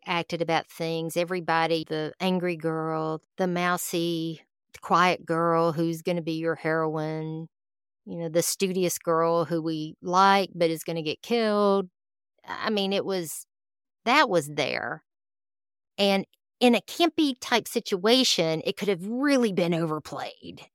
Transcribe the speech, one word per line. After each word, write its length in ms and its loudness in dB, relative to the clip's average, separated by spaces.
acted 360 -4
about 280 0
things. 480 -6
Everybody, 720 0
the 340 -4
angry 360 0
girl, 640 -4
the 100 0
mousy, 920 -2
quiet 440 2
girl 480 2
who's 300 -2
gonna 200 -2
be 100 -4
your 220 -2
heroine, 920 -4
you 120 -10
know, 120 -6
the 140 2
studious 560 -2
girl 460 2
who 180 -2
we 380 -6
like 540 4
but 160 2
is 120 -6
gonna 200 -4
get 200 -4
killed. 640 2
I 260 -6
mean, 220 0
it 120 0
was, 400 -6
that 240 4
was 200 2
there. 540 -4
And 280 2
in 160 6
a 60 2
campy 580 2
type 280 0
situation, 1000 2
it 120 -4
could 100 -6
have 180 0
really 480 2
been 200 2
overplayed. 880 -6